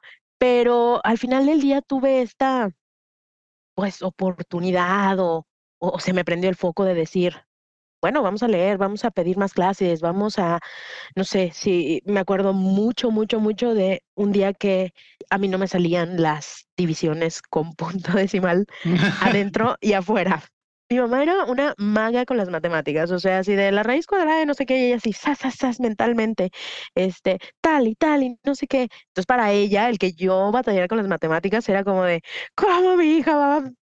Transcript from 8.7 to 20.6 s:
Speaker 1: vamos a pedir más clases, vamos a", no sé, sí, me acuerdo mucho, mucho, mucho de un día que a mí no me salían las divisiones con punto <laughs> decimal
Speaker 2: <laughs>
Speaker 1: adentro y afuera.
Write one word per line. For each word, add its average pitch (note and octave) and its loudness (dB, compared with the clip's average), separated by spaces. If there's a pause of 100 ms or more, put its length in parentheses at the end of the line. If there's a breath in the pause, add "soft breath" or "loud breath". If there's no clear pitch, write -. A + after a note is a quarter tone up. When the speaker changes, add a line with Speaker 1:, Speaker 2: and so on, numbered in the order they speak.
Speaker 1:
vamos G3+ -4
a A3+ 0
pedir F3+ -2
más G3 -2
clases, F3+ 0
vamos G3 -2
a", E3+ 0 (560 loud breath)
no F#3+ 0
sé, F#3 -2
sí, E3+ 0
me G3+ 0
acuerdo G3 0
mucho, G3 0
mucho, G#3+ 0
mucho G#3+ 0
de F#3+ 0 (140)
un G3+ 0
día G3 2
que F#3+ 0 (380 soft breath)
a G3 0
mí G3 0
no F#3 0
me F#3+ 0
salían F3 0
las D3+ -4
divisiones E3 -2
con D#3+ -4
punto E3+ -6
<laughs> - 0
decimal F#3+ 2 (180 loud breath)
Speaker 2:
<laughs> F3 0
Speaker 1:
adentro G3+ 2
y G#3 2
afuera. F#3 0 (460)